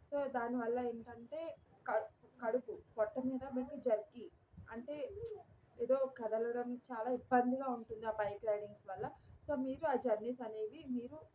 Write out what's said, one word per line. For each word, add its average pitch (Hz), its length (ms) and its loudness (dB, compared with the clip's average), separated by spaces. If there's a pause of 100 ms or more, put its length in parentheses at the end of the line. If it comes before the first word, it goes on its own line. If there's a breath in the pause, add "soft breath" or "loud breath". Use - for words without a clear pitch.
(140)
So, 277 180 0
దానివల్ల 240 480 2
ఏంటంటే 240 760 -6 (320)
క-, 220 200 2 (340)
కడుపు, 233 360 0 (180)
పొట్ట 214 220 2
మీద 262 260 -2 (100)
మీకు 254 200 -2
జర్కీ, 220 560 0 (380)
అంటే 247 440 -6 (680)
ఏదో 254 160 6
కదలడం 240 880 0 (100)
చాలా 233 200 -2
ఇబ్బందిగా 247 560 4
ఉంటుంది 226 380 -4
ఆ 220 60 2
బైక్ 208 340 0
రైడింగ్స్ 208 440 -2
వల్ల. 214 220 -4 (380 loud breath)
So, 285 60 4
మీరు 269 320 0
ఆ 269 80 4
జర్నీస్ 240 460 2
అనేవి 220 480 -6
మీరు 247 300 -4 (160)